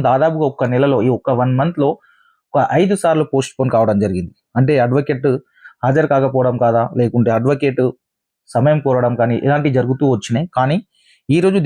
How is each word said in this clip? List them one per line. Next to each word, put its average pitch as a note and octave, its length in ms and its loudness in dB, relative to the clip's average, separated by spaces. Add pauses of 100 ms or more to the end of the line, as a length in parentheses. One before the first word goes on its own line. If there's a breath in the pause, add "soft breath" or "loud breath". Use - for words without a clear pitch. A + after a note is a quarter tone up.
దాదాపుగా D#3 460 0
ఒక్క C3 220 -4
నెలలో, C3+ 340 2
ఈ - 80 2
ఒక్క A2+ 240 -4
వన్ B2 200 0
మంత్లో D3 300 -2 (600 soft breath)
ఒక C#3+ 100 0 (220)
ఐదు G3+ 180 0
సార్లు E3 320 0
పోస్ట్ C3+ 240 -2
పోన్ C3 180 -2
కావడం A2+ 300 2
జరిగింది. F#2 280 -4 (260)
అంటే C3 140 2 (120)
అడ్వకేట్ C3+ 420 -2 (580 loud breath)
హాజరు C#3+ 280 2
కాకపోవడం C3 500 0
కాదా, A#2 200 2 (180)
లేకుంటే A#2 380 2
అడ్వకేట్ C3 440 0 (720)
సమయం D3 320 2
కోరడం B2 340 0
కానీ, A#2 160 0 (100)
ఇలాంటివి C#3+ 320 0
జరుగుతూ B2+ 360 0
వచ్చినాయి. A#2 420 -4
కానీ C3+ 220 0 (500 soft breath)
ఈరోజు F#3 380 2